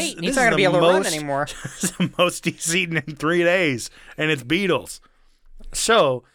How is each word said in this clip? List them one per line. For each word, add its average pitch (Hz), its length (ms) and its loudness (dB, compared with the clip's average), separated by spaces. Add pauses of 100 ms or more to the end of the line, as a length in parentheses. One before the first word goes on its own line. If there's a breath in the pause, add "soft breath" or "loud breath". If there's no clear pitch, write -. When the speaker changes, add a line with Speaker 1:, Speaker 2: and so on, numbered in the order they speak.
Speaker 1:
weight. 294 200 -4
He's 208 140 -2
Speaker 2:
this - 20 -4
Speaker 1:
not 269 60 2
Speaker 2:
is 240 40 4
Speaker 1:
gonna 226 100 4
be 202 80 4
Speaker 2:
the 185 60 4
Speaker 1:
able 175 100 4
to 165 60 4
run 190 160 4
Speaker 2:
most, 175 120 -2
Speaker 1:
anymore. 143 320 -2 (100)
Speaker 2:
<laughs> - 60 -16
this - 220 -8
is 180 80 -4
the - 260 -2
most 175 280 0
he's 165 300 -4
eaten 170 200 -2 (100)
in 156 100 -10
three 170 260 2
days, 170 460 2 (300 loud breath)
and 156 120 0
it's 143 120 -2
beetles. 156 580 -2 (760)
So 156 500 2 (100)